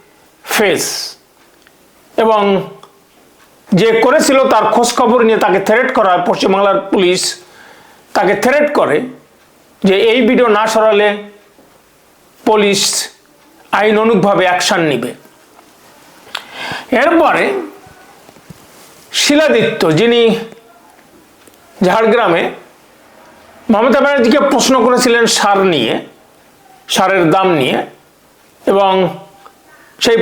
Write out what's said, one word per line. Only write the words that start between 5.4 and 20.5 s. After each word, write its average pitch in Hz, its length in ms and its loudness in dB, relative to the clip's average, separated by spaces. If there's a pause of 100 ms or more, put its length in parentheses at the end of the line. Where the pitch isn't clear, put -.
থ্রেট 240 340 0
করা 196 160 2
হয়, 180 160 0
পশ্চিমবাংলার 196 540 0
পুলিশ 185 600 -2 (720)
তাকে 196 200 0
থ্রেট 285 400 0
করে 160 280 0 (840)
যে 190 120 2
এই 226 320 2
ভিডিও 247 180 2
না 214 200 2
সরালে 214 500 2 (1300)
পুলিশ 208 640 -2 (640)
আইন 208 260 0
অনুগভাবে 202 460 0
অ্যাকশন 180 360 -2
নিবে। 147 340 -4 (1800)
এরপরে 226 680 0 (1500)
শিলাদিত্য, 233 800 0
যিনি 233 440 2 (1500)